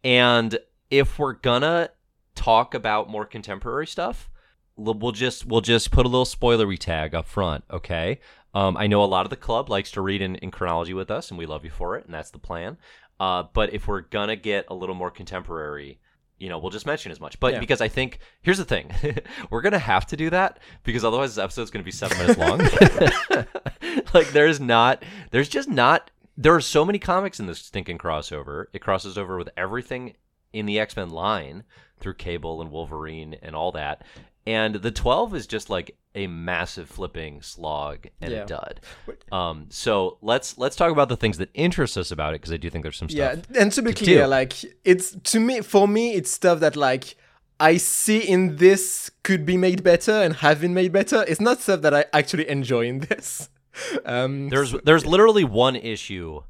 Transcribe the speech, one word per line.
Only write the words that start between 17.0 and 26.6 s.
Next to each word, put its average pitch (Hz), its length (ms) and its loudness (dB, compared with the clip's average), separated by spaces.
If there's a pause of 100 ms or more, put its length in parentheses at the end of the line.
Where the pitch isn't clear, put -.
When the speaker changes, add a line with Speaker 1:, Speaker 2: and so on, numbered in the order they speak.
Speaker 1:
as 78 80 -16
much. 78 200 -16
But 127 140 2
Speaker 2:
Yeah. 117 60 -4
Speaker 1:
because 123 220 0
I 110 60 0
think, 131 320 -6 (240)
here's 196 160 2
the 170 60 -4
thing. 80 260 -4 (100)
<laughs> - 480 -6
We're 117 120 -4
gonna 196 180 2
have 185 280 0
to - 80 -6
do 160 140 -2
that 185 300 0 (240)
because 113 200 -2
otherwise 117 300 0
this 101 100 -2
episode's 110 280 -6
gonna 101 120 -10
be 92 80 -12
seven - 280 -4
minutes - 180 4
long. - 240 2
<laughs> - 840 6 (680)
Like, 151 180 8
there's 147 280 6
not, 120 440 4 (280)
there's 139 180 0
just 277 180 -4
not, 143 440 4 (260)
there 151 180 6
are 151 60 2